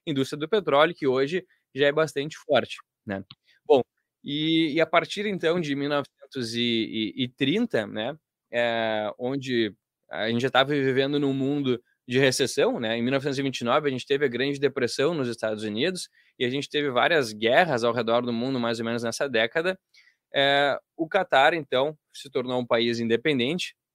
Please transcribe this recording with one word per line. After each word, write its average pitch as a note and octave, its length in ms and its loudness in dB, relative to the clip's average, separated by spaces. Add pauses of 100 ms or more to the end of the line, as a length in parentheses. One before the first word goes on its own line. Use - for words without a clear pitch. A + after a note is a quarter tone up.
indústria C#3+ 360 -2
do D#3 100 -6
petróleo, D#3+ 460 2
que - 100 -8
hoje C#3 400 0 (300)
já C#3 100 2
é C#3+ 60 6
bastante D3 480 -2
forte, A#2+ 380 0 (280)
né? G2 180 -6 (400)
Bom, C3+ 200 4 (400)
e, D#3 500 0
e D#3+ 80 0
a D#3+ 60 2
partir, F3 400 0
então, F3 340 0
de C#3+ 140 -4
mil C#3+ 140 -4
novecentos C3 680 -6
e A#2 840 -2
trinta, C#3+ 480 0
né, G#2+ 320 -8 (340)
é, A2+ 680 -2
onde B2 520 -2 (380)
a G2 200 -6
gente A#2 120 0
já C3 80 0
tava C3+ 220 4
vivendo C3+ 480 2
num C#3 140 0
mundo C3+ 460 -2 (280)
de B2 100 0
recessão, C#3 640 2
né? A2+ 180 -2
Em A#2 60 -2
mil B2+ 80 0
novecentos C3+ 260 -2
e C#3 60 -4
vinte C3+ 180 -4
e - 20 -6
nove, C#3+ 240 2
a C#3 40 0
gente C3 160 -8
teve C#3+ 180 2
a - 20 0
Grande C3+ 320 -2
Depressão C3+ 540 0
nos C#3 140 -2
Estados A2 360 -6
Unidos C3 460 -4 (300)
e B2+ 40 -2
a B2 60 0
gente C3+ 180 -4
teve D3 220 -2
várias B2+ 420 2
guerras A#2+ 520 2
ao A#2 100 2
redor A#2 280 2
do A#2+ 120 -4
mundo, B2 260 -2
mais A#2 200 -2
ou A2+ 60 -4
menos A#2 180 -4
nessa A#2+ 260 -4
década. D#3+ 500 0 (540)
É, C#3 420 2 (220)
o D#3+ 100 -4
Catar, D#3 460 4
então, D3 420 0 (160)
se - 200 -18
tornou B2+ 280 -2
um B2 60 -2
país A#2 340 2
independente, B2 760 0 (200)